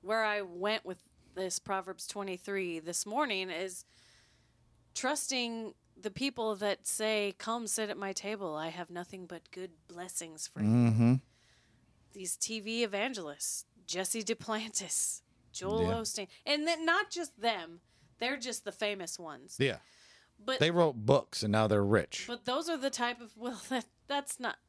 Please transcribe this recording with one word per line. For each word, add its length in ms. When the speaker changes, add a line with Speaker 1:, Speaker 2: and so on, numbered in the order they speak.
Speaker 1:
where 220
I 180
went 440
with 180
this 240
Proverbs 480
twenty-three 720
this 260
morning, 440
is 360
trusting 800
the 120
people 440
that 320
say, 500
"Come 300
sit 220
at 80
my 160
table. 420
I 140
have 200
nothing 360
but 260
good 200
blessings 600
for 140
you." 60
Speaker 2:
Mm-hmm. 460
Speaker 1:
These 220
T 240
V 240
evangelists, 840
Jesse 380
Duplantis, 1000
Joel 300
Speaker 2:
Yeah. 100
Speaker 1:
Osteen. 340
And 220
then 180
not 260
just 280
them. 420
They're 200
just 280
the 80
famous 440
ones. 420
Speaker 2:
Yeah. 180
Speaker 1:
But 160
Speaker 2:
They 120
wrote 340
books 380
and 80
now 160
they're 180
rich. 420
Speaker 1:
But 180
those 240
are 80
the 120
type 320
of, 160
well, 280
<laughs> 40
that, 160
that's 320
not 180